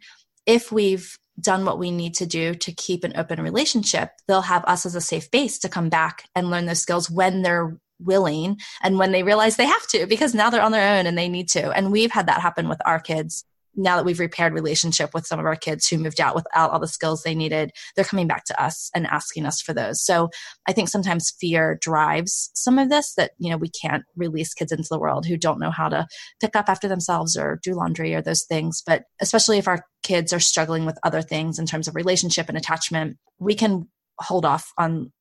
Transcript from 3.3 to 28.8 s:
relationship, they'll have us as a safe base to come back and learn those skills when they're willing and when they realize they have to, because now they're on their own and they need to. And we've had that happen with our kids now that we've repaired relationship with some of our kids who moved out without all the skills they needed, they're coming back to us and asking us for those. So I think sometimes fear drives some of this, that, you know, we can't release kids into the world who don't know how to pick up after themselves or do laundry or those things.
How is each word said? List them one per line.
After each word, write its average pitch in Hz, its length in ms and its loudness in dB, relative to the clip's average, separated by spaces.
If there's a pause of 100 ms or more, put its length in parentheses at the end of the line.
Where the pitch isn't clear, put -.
relationship, 202 680 0 (160)
they'll 190 160 4
have 180 240 2
us 180 180 2
as 175 100 -6
a 175 60 -4
safe 160 300 -4
base 262 300 2
to 190 80 -4
come 175 200 -2
back 160 360 0 (100)
and 180 160 0
learn 175 160 0
those 170 140 -2
skills 175 280 0
when 185 320 2
they're 170 380 0 (220)
willing 180 580 2 (240)
and 190 160 2
when 190 140 4
they 185 100 4
realize 214 340 4
they - 80 4
have 349 220 2
to, 180 200 0
because 233 280 2
now 214 160 4
they're 233 100 4
on 214 120 4
their 202 260 4
own 180 80 2
and 170 100 0
they 175 120 0
need 175 200 -4
to. 151 220 0
And 196 220 2
we've 226 180 4
had 196 160 0
that - 160 4
happen 170 260 0
with 156 160 -4
our 165 140 2
kids 160 460 -6 (360)
now 180 160 4
that 170 80 2
we've 175 160 0
repaired 170 320 0
relationship 160 640 0
with 165 120 -4
some 160 140 -4
of 156 60 0
our 160 100 0
kids 156 320 -2
who 165 100 0
moved 156 220 -2
out 151 140 2
without 160 360 2
all 165 80 0
the 160 80 -4
skills 160 360 -2
they 165 120 -2
needed, 156 380 -2 (240)
they're 196 80 4
coming 180 240 0
back - 160 -4
to - 180 -4
us - 320 -4
and 170 120 -2
asking 147 400 -4
us 143 140 -4
for - 120 -6
those. 117 320 -4
So 170 240 2 (380)
I 190 60 0
think 175 160 0
sometimes 180 520 -2
fear 160 400 0
drives 156 760 0
some 254 240 2
of 269 120 2
this, 294 240 0
that, - 240 0
you 175 120 -4
know, 165 60 0
we 165 140 -4
can't 151 340 -4 (120)
release 165 360 -4
kids - 180 -6
into 160 200 -4
the 160 80 -2
world 151 260 -2
who 170 120 -2
don't 165 220 0
know 156 120 -4
how 160 180 -2
to 156 180 -2 (340)
pick 214 140 0
up 208 140 0
after 196 200 0
themselves 170 480 0
or 147 260 -2
do 185 120 -4
laundry 165 400 -2
or 160 60 -2
those 160 220 0
things. 160 440 -4